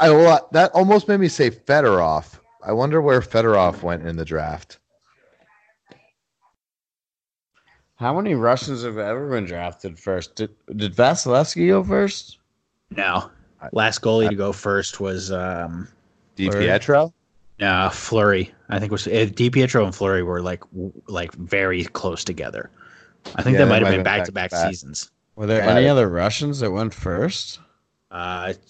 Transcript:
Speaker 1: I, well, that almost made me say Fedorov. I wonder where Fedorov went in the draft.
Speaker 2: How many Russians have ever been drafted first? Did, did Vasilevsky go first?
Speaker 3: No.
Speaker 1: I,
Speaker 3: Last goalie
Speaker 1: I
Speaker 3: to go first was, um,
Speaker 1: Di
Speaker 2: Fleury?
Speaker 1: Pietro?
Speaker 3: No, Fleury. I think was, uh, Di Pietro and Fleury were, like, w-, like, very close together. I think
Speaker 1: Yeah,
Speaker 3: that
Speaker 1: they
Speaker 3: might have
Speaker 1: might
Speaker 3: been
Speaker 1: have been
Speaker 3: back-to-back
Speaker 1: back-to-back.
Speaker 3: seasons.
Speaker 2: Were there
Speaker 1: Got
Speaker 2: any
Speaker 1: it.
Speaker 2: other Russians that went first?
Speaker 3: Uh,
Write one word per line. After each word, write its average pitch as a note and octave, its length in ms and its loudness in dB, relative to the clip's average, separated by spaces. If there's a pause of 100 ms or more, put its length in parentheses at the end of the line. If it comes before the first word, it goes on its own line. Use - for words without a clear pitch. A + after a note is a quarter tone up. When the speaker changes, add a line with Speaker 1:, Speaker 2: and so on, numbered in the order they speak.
Speaker 1:
I, D#3+ 80 6
well, D#3 420 6
that F3 220 4
almost F#3+ 340 4
made G3+ 140 2
me F3 80 2
say C3+ 200 2
Fedorov. G2 880 2 (240)
I G2 120 -4
wonder D3 280 0
where C3 200 4
Fedorov G#2 640 2
went E2+ 220 -4
in E2 120 -6
the D#2+ 80 -6
draft. D#2 540 -8 (3250)
Speaker 2:
How A#2+ 180 -2
many F#3+ 220 -2
Russians B2 480 0
have A2+ 140 -8
ever A#2 320 -6
been A#2 160 -4
drafted F2 520 -10
first? F#2 380 -6
Did, G#2+ 140 -6 (260)
did G2+ 180 -6
Vasilevsky C#3+ 760 2
go F#3+ 160 2
first? G3 540 -4 (500)
Speaker 3:
No. G2 400 -4 (320)
Speaker 1:
I, - 120 -14
Speaker 3:
Last A2 280 0
goalie A2+ 240 2
Speaker 1:
I G#2+ 40 2
Speaker 3:
to G#2 60 -4
go G2 160 -4
first G2 480 -4
was, F#2+ 320 -6
um, F2+ 560 -8 (480)
Speaker 1:
Di F#2+ 140 -2
Speaker 2:
Fleury? G2+ 160 0
Speaker 1:
Pietro? C#3+ 480 2 (460)
Speaker 3:
No, F#2+ 340 0
Fleury. G#2 580 0 (180)
I G2+ 100 -2
think G#2 120 -4
was, - 160 -6
uh, G#2+ 280 2
Di B2 160 2
Pietro B2+ 340 2
and F#2 80 -4
Fleury F#2+ 300 -2
were, F2 180 -4
like, F2+ 200 -8 (100)
w-, F#2 200 -10 (160)
like, F2 280 -8
very F2+ 500 -2
close - 380 -8
together. B1 480 -10 (640)
I - 80 -2
think B2+ 100 4
Speaker 1:
Yeah, - 60 4
Speaker 3:
that - 60 8
Speaker 1:
they B2 40 4
Speaker 3:
might A2 60 6
have A2 80 4
Speaker 1:
might - 0 -
Speaker 3:
been - 20 2
Speaker 1:
have F#2+ 120 4
been F#2 60 0
Speaker 3:
back-to-back F#2+ 460 -2
Speaker 1:
back-to-back. E2+ 220 -2
Speaker 3:
seasons. D2+ 400 -12 (240)
Speaker 2:
Were G#2+ 100 -8
there G#2+ 160 0
Speaker 1:
Got - 160 4
Speaker 2:
any B2+ 80 4
Speaker 1:
it. C#3 40 6
Speaker 2:
other B2 200 4
Russians G#2+ 520 -2
that G#2+ 100 -2
went G#2+ 200 -4
first? - 680 -6 (500)
Speaker 3:
Uh, F2+ 440 -8 (160)